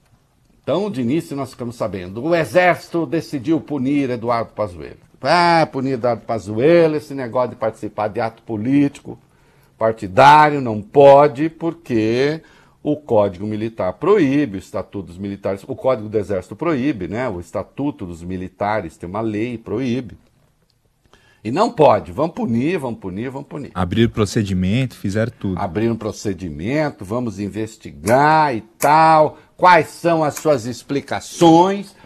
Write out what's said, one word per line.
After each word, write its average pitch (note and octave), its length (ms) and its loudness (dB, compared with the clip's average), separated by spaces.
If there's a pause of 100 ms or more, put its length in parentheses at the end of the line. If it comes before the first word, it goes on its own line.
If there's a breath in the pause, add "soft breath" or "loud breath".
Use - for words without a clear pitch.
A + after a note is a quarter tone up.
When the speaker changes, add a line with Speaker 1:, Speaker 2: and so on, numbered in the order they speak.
(640)
Speaker 1:
Então, F#3+ 280 -2
de C3 120 -6
início, C#3+ 340 -2
nós C#3 140 -8
ficamos A#2+ 260 -12
sabendo. G2 480 -8
O E3+ 100 0
exército E3+ 680 0
decidiu D3 560 -4
punir C#3 480 -2
Eduardo A#2 440 -4
Pazuello. F2 440 -8 (240)
Ah, E3 500 4
punir C3+ 220 -4
Eduardo A#2 300 -2
Pazuello, C3 760 2
esse C#3+ 180 -10
negócio B2 360 -2
de A2 60 -16
participar G#2+ 520 -4
de G#2 120 -6
ato A2+ 220 -6
político, C3 760 -2 (580 soft breath)
partidário, C3+ 880 4
não A2 180 -4
pode, C#3 680 6
porque C#3+ 880 -2 (420 soft breath)
o D3 140 -2
Código G2+ 500 0
Militar G#2+ 480 -6
proíbe, C#3+ 600 0
o - 20 -8
Estatuto F#2+ 480 -10
dos E2+ 120 -18
Militares, G2 480 -8
o C3 80 -10
Código A#2+ 320 -2
do G#2+ 120 -4
Exército G2 360 -6
proíbe, C3+ 540 -4
né? A#2 200 -6
O F2+ 120 -8
Estatuto G#2 640 -8
dos E2+ 180 -12
Militares F#2 760 -6
tem F2+ 100 -14
uma G#2 140 -6
lei, A2+ 340 -6
proíbe. A2+ 600 -8 (1200 soft breath)
E G#2+ 80 -8
não G#3 200 0
pode, G#2+ 420 4
vão C#3 160 -2
punir, E3 500 -2
vão B2 160 -8
punir, G2 360 -10
vão C#3 120 -12
punir. C#3+ 320 -14
Speaker 2:
Abrir G#2 360 2
procedimento, G#2 840 -2
fizeram G#2+ 420 -4
tudo. F#2 200 -4
Speaker 1:
Abrir G2+ 320 -2
um A2+ 60 -2
procedimento, G#2 1080 -6
vamos G#2+ 360 -6
investigar A2 1120 0
e G#2+ 60 -6 (180)
tal. D#3 600 4 (180 loud breath)
Quais E3+ 320 6
são E3 340 -2
as D3 140 -2
suas C3+ 300 0
explicações? D#3+ 1300 2 (120 soft breath)